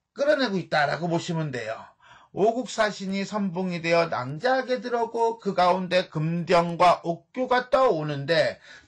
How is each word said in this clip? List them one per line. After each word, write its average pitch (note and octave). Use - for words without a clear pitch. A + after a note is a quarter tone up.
끌어내고 C4+
있다라고 D3+
보시면 D#3+
돼요. A2+
오국사신이 G3+
선봉이 F#3+
되어 E3+
낭자하게 G3+
들어오고 A3+
그 G3
가운데 F3+
금경과 E3+
옥교가 B3
떠오는데 D3+